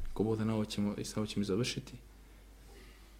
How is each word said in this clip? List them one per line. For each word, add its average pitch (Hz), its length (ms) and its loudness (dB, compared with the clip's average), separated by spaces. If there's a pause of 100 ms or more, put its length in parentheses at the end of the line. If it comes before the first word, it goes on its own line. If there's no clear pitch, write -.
(240)
Bog 110 140 4
da, 107 80 2
na 110 100 4
ovo 107 100 4
ćemo, 101 320 2
i 120 60 0
sa - 160 -2
ovo 107 80 2
ćemo 104 180 2
završiti. 104 480 2 (1300)